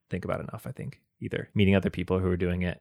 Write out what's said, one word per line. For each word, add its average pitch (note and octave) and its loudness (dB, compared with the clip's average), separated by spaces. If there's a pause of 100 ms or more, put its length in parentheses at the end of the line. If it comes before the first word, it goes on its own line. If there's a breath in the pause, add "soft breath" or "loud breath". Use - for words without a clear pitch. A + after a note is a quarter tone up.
think - -4
about - -2
enough, - -10
I A#2+ -8
think, - -12 (200)
either. - -6
Meeting G2 6
other F#2+ 4
people F2+ 0
who F#2 0
are F2+ 2
doing F2+ 0
it, F2 -2